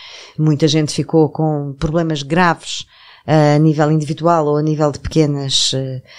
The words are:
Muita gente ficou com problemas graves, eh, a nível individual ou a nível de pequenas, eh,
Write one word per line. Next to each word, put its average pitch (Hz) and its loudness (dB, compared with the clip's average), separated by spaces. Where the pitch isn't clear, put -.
Muita 156 2
gente 151 0
ficou 156 2
com 147 -4
problemas 160 -2
graves, 160 -2
eh, 147 4
a - 4
nível 156 2
individual 156 0
ou 147 2
a 151 0
nível 151 0
de - -14
pequenas, 143 -2
eh, 131 -6